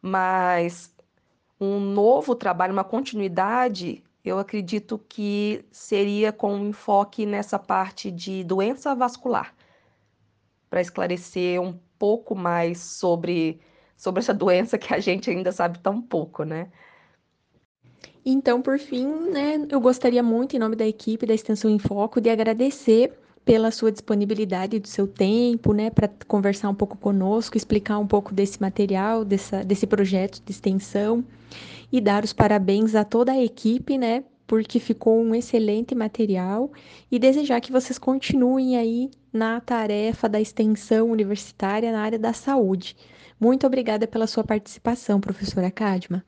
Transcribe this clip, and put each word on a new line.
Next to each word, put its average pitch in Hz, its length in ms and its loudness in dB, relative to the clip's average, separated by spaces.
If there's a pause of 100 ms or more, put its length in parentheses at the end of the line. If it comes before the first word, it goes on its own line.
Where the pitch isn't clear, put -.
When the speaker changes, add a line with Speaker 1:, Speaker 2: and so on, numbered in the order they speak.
Speaker 1:
Mas 185 920 0 (640)
um 196 200 -2
novo 214 560 2
trabalho, 185 380 -2
uma 196 100 -2
continuidade, 202 1200 -4 (200)
eu 185 160 -2
acredito 208 600 -6 (100)
que 208 640 -4
seria 208 600 0
com 208 220 -4
um 202 160 -4
enfoque 208 560 0
nessa 208 340 -4
parte 190 520 -4
de 185 320 -8
doença 220 520 -2
vascular, 240 580 -4 (1160)
pra 180 120 -2
esclarecer 180 800 -4
um 180 160 -8 (220)
pouco 220 340 -2
mais 175 460 -2
sobre, 170 800 -2 (380)
sobre 185 240 -4
essa - 120 -2
doença 202 440 2
que - 160 -4
a - 60 0
gente 190 300 -2
ainda 185 220 -2
sabe 175 280 -2
tão 208 220 -2
pouco, 160 420 -6
né? 160 260 -8 (1600)
Speaker 2:
Então, 262 360 2
por 269 180 0
fim, 254 260 -6
né, 302 640 -2
eu 277 100 2
gostaria 247 440 4
muito, 240 320 0
em 254 40 0
nome 220 160 -2
da 220 120 0
equipe 220 380 -4
da 226 80 2
Extensão 214 360 0
em 214 100 4
Foco, 202 420 -2
de 226 80 2
agradecer 226 840 2 (320)
pela 226 260 4
sua 220 200 0
disponibilidade 208 840 -2
e 220 40 0
do 196 80 -12
seu 196 200 -2
tempo, 226 680 2
né, 214 160 0
pra 214 200 2 (180)
conversar 202 420 0
um 202 60 -2
pouco 202 220 -4
conosco, 202 600 0
explicar 208 400 0
um 208 80 -2
pouco 202 280 0
desse 196 280 -2
material, 202 640 0
dessa, 196 380 -2
desse 196 240 0
projeto 190 580 0
de - 60 -12
extensão, 202 760 -2 (680)
e 254 80 4
dar 202 240 4
os 214 80 -4
parabéns 208 600 2
a 214 100 4
toda 233 280 2
a 262 100 2
equipe, 240 560 0
né, 240 260 -2 (220)
porque 220 340 0
ficou 226 440 2
um 226 100 2
excelente 226 640 0
material, 214 760 -2 (380)
e 247 80 0
desejar 262 440 4
que - 100 -12
vocês 254 260 0
continuem 262 800 2
aí 233 320 0 (240)
na 226 280 -2
tarefa 220 680 -2
da 214 100 0
extensão 220 680 2
universitária 208 840 -2
na 214 100 -2
área 220 180 0
da 226 140 0
saúde. 202 640 0 (440)
Muito 262 260 4
obrigada 226 400 2
pela 226 220 -2
sua 220 160 -2
participação, 214 760 0
professora 190 520 -2
Kadma. 185 560 -2